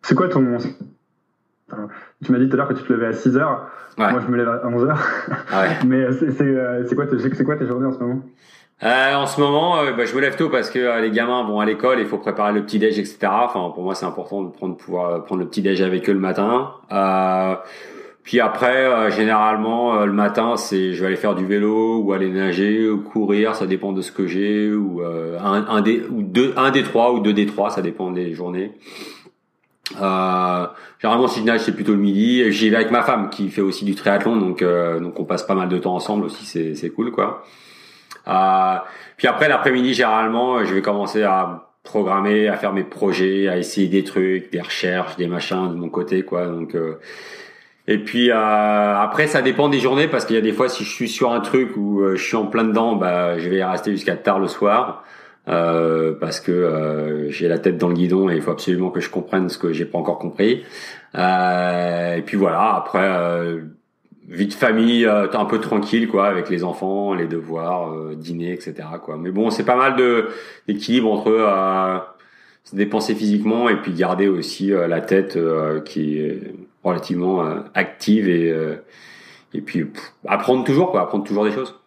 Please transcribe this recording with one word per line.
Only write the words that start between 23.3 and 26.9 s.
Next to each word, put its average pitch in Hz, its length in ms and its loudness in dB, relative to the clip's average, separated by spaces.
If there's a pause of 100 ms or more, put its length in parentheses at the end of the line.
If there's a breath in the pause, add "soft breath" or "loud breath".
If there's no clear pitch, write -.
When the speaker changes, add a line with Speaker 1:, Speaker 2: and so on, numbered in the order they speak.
Speaker 2:
ça 104 100 -4
dépend 95 280 -2
de 92 100 -2
ce - 100 -10
que 95 140 -2
j'ai, 104 440 0
ou, 98 300 -2
euh, 85 420 -6
un, 101 240 0
un 110 140 0
des, 110 300 2
ou 117 100 -4
deux, 104 380 2
un 135 120 4
des 131 120 2
trois 120 320 2